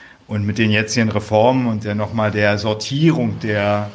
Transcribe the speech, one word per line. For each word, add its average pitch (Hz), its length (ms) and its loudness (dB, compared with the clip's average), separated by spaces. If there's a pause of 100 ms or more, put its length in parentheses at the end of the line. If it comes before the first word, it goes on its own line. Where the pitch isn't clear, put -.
(260)
Und 104 200 -4
mit 104 100 -2
den 110 140 2
jetzigen 107 400 0
Reformen 110 560 2
und 110 180 -4
der, 104 100 -4
noch 104 200 -4
mal 107 160 0
der 104 260 2
Sortierung 113 840 0
der, 104 540 -2